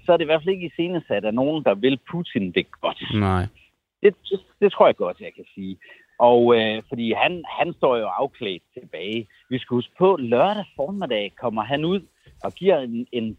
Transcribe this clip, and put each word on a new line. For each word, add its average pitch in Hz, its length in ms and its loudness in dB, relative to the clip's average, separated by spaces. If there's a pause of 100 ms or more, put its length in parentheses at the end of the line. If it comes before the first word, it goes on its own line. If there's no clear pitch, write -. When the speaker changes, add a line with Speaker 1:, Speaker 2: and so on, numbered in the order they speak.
Speaker 1:
så 175 80 6
er 165 40 6
det 165 60 0
i - 20 0
hvert 151 180 0
fald 190 120 0
ikke 180 120 -10
iscenesat 165 580 -4
af 107 80 0
nogen, 143 300 0
der 104 120 4
vil 127 240 0 (120)
Putin 117 400 -4
det 92 200 -2
godt. - 320 -8 (100)
Speaker 2:
Nej. 95 320 0 (580)
Speaker 1:
Det, 196 120 4 (140)
det, 190 100 -4 (220)
det 202 120 4
tror 196 140 6
jeg - 80 4
godt, 90 240 -6
jeg 85 160 -14
kan - 100 -20 (100)
sige. 95 220 -10 (420)
Og, 120 380 6
øh, 110 320 0
fordi 117 240 -4
han, 156 340 -2
han - 260 -4
står 131 240 2
jo 107 100 -2
afklædt 98 560 -6 (100)
tilbage. 107 540 -8 (220)
Vi 127 80 -4
skal - 180 -4
huske 120 220 -2
på, 190 220 4
lørdag 160 460 0 (100)
formiddag 104 600 -4
kommer 113 280 -6
han 139 220 -4
ud 185 160 0 (420)
og - 100 -6
giver 175 260 2
en, 120 320 -6
en 110 280 -4